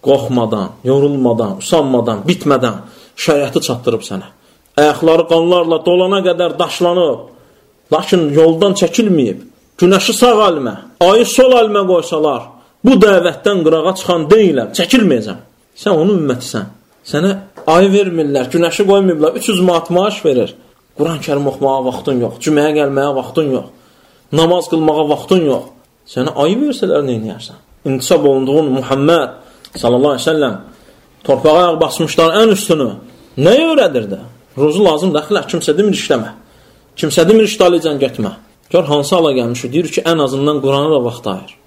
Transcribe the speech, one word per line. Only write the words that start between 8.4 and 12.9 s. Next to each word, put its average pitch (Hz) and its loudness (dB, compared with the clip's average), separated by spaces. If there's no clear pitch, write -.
çəkilməyib, 170 0
günəşi 190 2
sağ 240 4
əlimə, 135 -4
ayı 202 4
sol 254 4
əlimə 214 2
qoysalar, 156 -2
bu 247 6